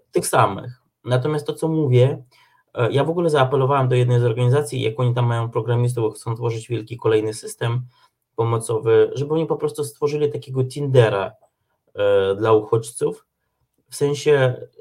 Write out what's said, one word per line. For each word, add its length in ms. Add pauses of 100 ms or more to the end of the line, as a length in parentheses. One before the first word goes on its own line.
(120)
tych 140
samych. 560 (220)
Natomiast 420
to, 60
co 160
mówię, 560 (500)
e, 180
ja 120
w 60
ogóle 200
zaapelowałem 580
do 80
jednej 240
z 40
organizacji, 580
jak 180
oni 140
tam 120
mają 240
programistów, 640
chcą 200
tworzyć 340
wielki 280
kolejny 380
system 520 (500)
pomocowy, 800
żeby 200
oni 120
po 100
prostu 280
stworzyli 480
takiego 320
Tindera, 680 (600)
e, 400
dla 180
uchodźców. 760 (640)
W 60
sensie, 600 (240)